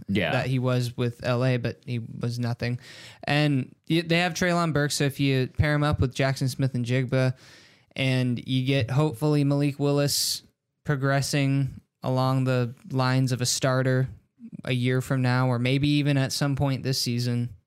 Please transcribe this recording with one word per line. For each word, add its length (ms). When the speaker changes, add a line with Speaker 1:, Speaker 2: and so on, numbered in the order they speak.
Speaker 1:
Yeah. 240
Speaker 2:
that 160
he 140
was 360
with 280
L 200
A, 120
but 280
he 140
was 400
nothing. 400
And 500
y-, 180
they 140
have 140
Treylon 380
Burks, 220
so 120
if 120
you 300
pair 160
him 80
up 180
with 140
Jackson 340
Smith 280
and 100
Jigba, 480
and 500
you 180
get, 280
hopefully, 500
Malik 380
Willis 640
progressing 960
along 420
the 300
lines 420
of 80
a 60
starter 600
a 80
year 280
from 220
now, 260
or 100
maybe 300
even 280
at 160
some 240
point 260
this 180
season 500